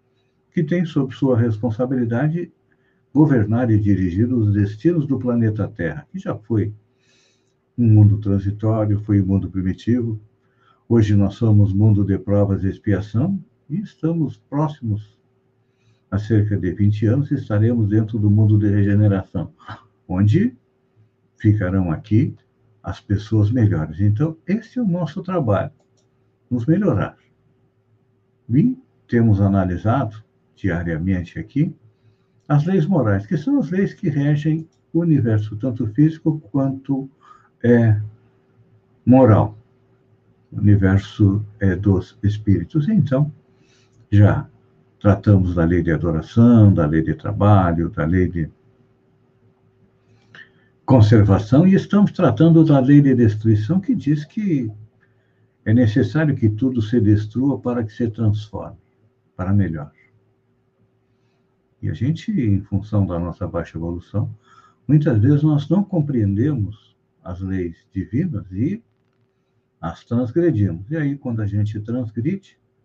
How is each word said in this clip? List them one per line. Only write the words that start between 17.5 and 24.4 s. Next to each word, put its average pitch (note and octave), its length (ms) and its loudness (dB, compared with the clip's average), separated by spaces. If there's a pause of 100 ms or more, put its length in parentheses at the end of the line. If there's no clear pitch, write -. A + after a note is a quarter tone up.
dentro G#2+ 300 -2
do G#2 100 0
mundo G#2+ 300 4
de G#2 100 0
regeneração, G2+ 800 0 (560)
onde G#2+ 480 2 (840)
ficarão F#2+ 540 0
aqui G#2+ 440 -2 (480)
as - 180 -12
pessoas G#2 480 -2
melhores. F2 500 -2
Então, G#2+ 460 -2